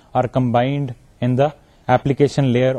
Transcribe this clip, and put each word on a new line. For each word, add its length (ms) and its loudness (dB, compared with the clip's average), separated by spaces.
are 120 2
combined 560 -2
in 220 0
the 80 2
application 580 0
layer 240 0